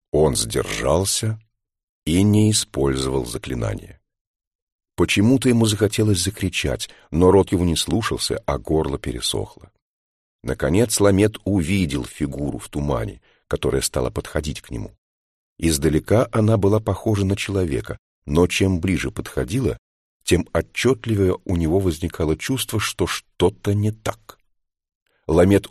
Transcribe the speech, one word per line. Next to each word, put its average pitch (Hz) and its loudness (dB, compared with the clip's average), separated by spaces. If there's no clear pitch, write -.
он 73 2
сдержался 85 -2
и 85 2
не 107 4
использовал 67 -2
заклинание. 58 -8
Почему-то 113 4
ему 117 4
захотелось 107 0
закричать, 87 -4
но 90 6
рот 95 4
его 90 2
не 85 2
слушался, - -2
а 71 -2
горло 71 -2
пересохло. - -8
Наконец 87 0
Ламет 101 4
увидел 87 0
фигуру 69 -6
в - -16
тумане, 69 -4
которая 65 -2
стала 62 -2
подходить 73 -6
к - -20
нему. 57 -10
Издалека 78 0
она 110 2
была 101 2
похожа 101 -2
на 95 0
человека, 76 -4
но 82 4
чем 95 0
ближе 82 -2
подходила, - -4
тем 87 2
отчетливее 104 0
у 90 -2
него 85 2
возникало 80 -2
чувство, 117 -4
что - -2
что-то - -2
не 104 0
так. - -10
Ламет 95 4